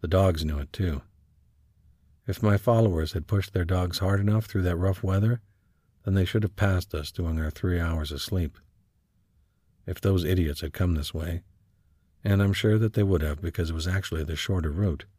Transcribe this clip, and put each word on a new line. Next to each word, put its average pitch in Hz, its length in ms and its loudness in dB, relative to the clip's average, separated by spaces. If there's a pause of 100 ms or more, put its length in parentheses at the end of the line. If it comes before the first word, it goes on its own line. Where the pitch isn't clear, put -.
The 85 80 -4
dogs 90 340 4
knew 76 160 -2
it 71 140 -8
too. 80 280 -2 (1300)
If 104 160 -4
my 101 140 4
followers 101 560 2
had 76 140 -4
pushed 101 260 -2
their 90 120 0
dogs 90 340 -2
hard 98 200 0
enough 107 260 2
through 95 180 -2
that 87 120 2
rough 95 280 0
weather, 104 380 0 (640)
then 98 120 0
they 92 100 4
should 107 180 0
have 95 120 -4
passed 95 380 0
us 76 180 -6
during 82 280 -2
our 78 120 -4
three 90 280 -2
hours 80 320 -2
of 69 100 -8
sleep. 87 360 -4 (1300)
If - 160 -8
those 95 240 2
idiots 80 360 0
had 80 120 -8
come 90 220 2
this 73 180 -4
way, 80 300 -6 (800)
and 98 180 4
I'm 98 120 4
sure 107 260 2
that 110 140 2
they 104 100 2
would 95 180 4
have 76 200 -2
because 85 280 -2
it 82 60 -4
was 80 120 -4
actually 90 360 -2
the 80 120 -6
shorter 80 360 -2
route 85 340 -2 (140)